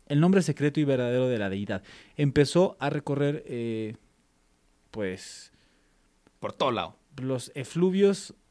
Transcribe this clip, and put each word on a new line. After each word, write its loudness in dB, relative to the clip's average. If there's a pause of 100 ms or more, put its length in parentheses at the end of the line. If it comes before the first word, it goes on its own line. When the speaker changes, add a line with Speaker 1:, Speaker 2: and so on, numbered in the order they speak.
Speaker 1:
el 2
nombre 6
secreto 0
y 2
verdadero 2
de 0
la -2
deidad. -4 (360)
Empezó 2
a -2
recorrer, -2
eh, -6 (960)
pues, -8 (880)
Speaker 2:
Por -6
todo 0
lado. -4 (200)
Speaker 1:
los -4
efluvios 0 (180)